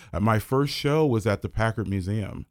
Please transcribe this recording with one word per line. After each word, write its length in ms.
Uh, 80
my 180
first 360
show 320
was 200
at 160
the 60
Packard 400
Museum. 640